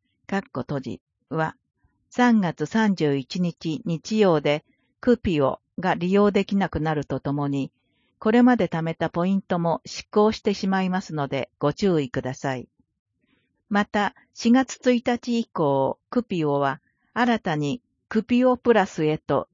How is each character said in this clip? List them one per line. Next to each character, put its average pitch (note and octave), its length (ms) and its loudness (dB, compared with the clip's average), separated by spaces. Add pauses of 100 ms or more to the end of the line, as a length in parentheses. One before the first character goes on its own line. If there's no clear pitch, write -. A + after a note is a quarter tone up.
(260)
か G3 120 -4
っ F#3+ 40 -6 (100)
こ C#3+ 100 -8
閉 D3 180 -6
じ G#2+ 200 -10 (280)
は、 D#3+ 260 -4 (560)
三 A#3+ 300 4
月 D#3 260 -2
三 G#3+ 300 0
十 D3 180 0
一 C#3 260 -4
日 E3 440 -4
日 E3+ 340 -4
曜 F3 220 4
で、 D3 240 0 (360)
ク A#3+ 180 2
ピ D#3 220 0
オ C3+ 200 0 (180)
が F3 160 0
利 F3+ 160 -4
用 G3+ 220 4
で G3 120 0
き G3+ 120 -4
な F#3+ 120 0
く D#3 120 -6
な D#3 120 -2
る D3 120 -2
と C3+ 160 -6
と C#3+ 120 -4
も C#3+ 140 -2
に、 C#3 240 -4 (480)
こ A3 120 -2
れ A#3+ 120 6
ま B3 140 6
で F#3+ 100 0
貯 D#3+ 160 -4
め E3 120 -4
た E3 160 -4
ポ F3 160 -2
イ G3 100 0
ン G3 60 -4
ト F3+ 160 -4
も E3+ 260 -2
失 - 260 -16
効 G#3+ 220 4
し - 80 -8
て G3+ 140 -2
し G3 140 -4
ま F#3+ 140 0
い F#3 60 -2
ま F#3 120 -2
す E3 140 -10
の C#3+ 140 -4
で C3+ 300 -4
ご C#3+ 140 0
注 F3+ 280 0
意 C3+ 80 -2
く B2+ 140 -6
だ B2+ 120 -6
さ C3+ 220 -6
い。 - 120 -12 (1000)
ま G3+ 160 0
た、 - 300 -2 (180)
四 A#3 200 2
月 B3+ 260 2 (140)
一 A#3+ 140 0
日 A#3+ 320 -2
以 A3+ 60 -2
降、 C3+ 540 0 (100)
ク - 160 -2
ピ E3+ 200 -4
オ C#3+ 100 0
は C#3 260 -2 (320)
新 A#3 280 0
た D#3+ 160 -4
に C#3+ 260 -4 (260)
ク A3 160 -2
ピ A#3+ 200 2
オ B3+ 120 2
プ A#3+ 160 0
ラ G3 140 4
ス - 180 -4
へ D3+ 140 0
と - 360 -2